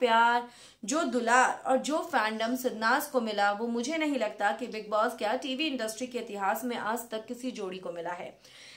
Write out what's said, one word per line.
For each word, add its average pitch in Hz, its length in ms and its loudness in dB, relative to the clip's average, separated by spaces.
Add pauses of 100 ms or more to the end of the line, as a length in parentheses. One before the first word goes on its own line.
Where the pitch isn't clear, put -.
प्यार, 240 480 4 (360)
जो 285 200 0
दुलार 240 640 4
और 262 120 6
जो 294 260 0
फैंडम 220 520 0
सिद्धार्थ 240 560 0
को 254 80 2
मिला, 202 320 2
वो 208 140 -2
मुझे 240 320 -2
नहीं 294 200 0
लगता 208 340 0
कि 247 140 -6
बिग 202 240 -8
बॉस 226 280 2
क्या 220 180 0
टीवी 262 300 -2
इंडस्ट्री 247 400 -4
के 240 120 -8
इतिहास 202 460 -2
में 240 120 -2
आज 233 340 -4
तक 220 160 -6
किसी 247 240 -8
जोड़ी 190 280 -8
को 180 140 -10
मिला 170 200 -6
है। 175 240 -10 (400)